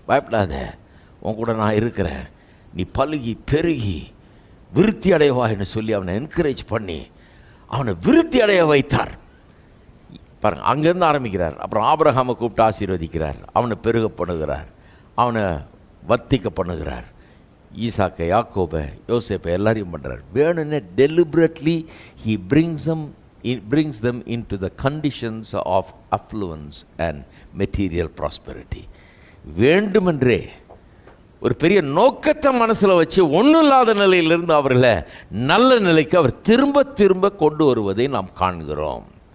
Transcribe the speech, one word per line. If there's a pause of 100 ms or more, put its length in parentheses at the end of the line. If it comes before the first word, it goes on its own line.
"பயப்படாத, (460)
உன்
கூட
நான்
இருக்கிறேன், (500)
நீ (140)
பலுகி
பெருகி (680)
விருத்தி
அடைவாய்ன்னு"
சொல்லி
அவனை
என்கரேஜ்
பண்ணி (600)
அவனை
விருத்தி
அடைய
வைத்தார். (1200)
பாருங்க,
அங்கேருந்து
ஆரம்பிக்கிறார்.
அப்புறம்
ஆபிரகாமை
கூப்பிட்டு
ஆசீர்வதிக்கிறார், (140)
அவனை
பெருக
பண்ணுகிறார், (460)
அவனை (640)
வர்த்திக்க (160)
பண்ணுகிறார். (640)
ஈசாக்கை,
யாக்கோபை, (260)
யோசேப்பை
எல்லாரையும்
பண்றார். (140)
வேணும்னே (120)
deliberately (400)
he (120)
brings
them (420)
in,
brings
them
into
the (120)
conditions
of (320)
affluence (200)
and (340)
material
prosperity. (760)
வேண்டுமென்றே (880)
ஒரு
பெரிய
நோக்கத்தை
மனசுல
வச்சு
ஒண்ணும்
இல்லாத
நிலையிலிருந்து
அவர்களை (260)
நல்ல
நிலைக்கு
அவர்
திரும்ப
திரும்ப
கொண்டு
வருவதை
நாம் (120)
காண்கிறோம் (320)